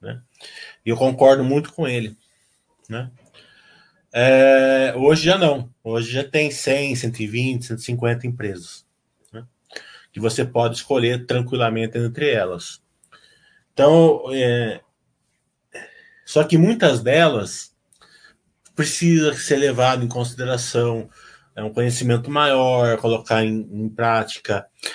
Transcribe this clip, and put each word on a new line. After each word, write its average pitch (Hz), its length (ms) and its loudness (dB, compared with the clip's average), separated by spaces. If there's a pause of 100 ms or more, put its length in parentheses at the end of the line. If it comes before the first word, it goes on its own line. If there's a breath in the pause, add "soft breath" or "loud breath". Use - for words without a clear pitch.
né? 113 220 -16 (640 loud breath)
E - 20 -6
eu 113 80 0
concordo 131 480 4
muito 143 300 -2
com 165 120 -4
ele, 117 300 -6 (720)
né? 123 220 -10 (1040 soft breath)
É, 131 840 6
hoje 151 280 4
já 180 120 4
não. 143 340 0 (140)
Hoje 113 260 -4
já 131 140 -4
tem 151 260 -2
cem, 139 460 -2
cento 117 240 -6
e 107 60 -6
vinte, 120 400 -4
cento 113 140 -10
e - 20 -18
cinquenta 120 440 -4
empresas. 104 560 -12 (1300 loud breath)
Que - 80 -12
você 113 240 -2
pode 117 320 -2
escolher 123 480 -2
tranquilamente 120 720 -2
entre 120 340 -4
elas. 92 520 -4 (880 soft breath)
Então, 156 580 6
é... 120 500 -2 (1500 loud breath)
só 156 180 2
que 165 140 2
muitas 175 420 2
delas 127 720 0 (1000 soft breath)
precisa 160 580 2
ser - 220 -2
levado 127 480 0
em 120 40 -4
consideração, 123 1000 -4 (480 soft breath)
é, 110 60 -10
um 107 100 -8
conhecimento 120 580 -2
maior, 127 680 2
colocar 113 440 0
em, 110 180 -2 (120)
em 107 160 -6
prática 110 800 -4 (280 loud breath)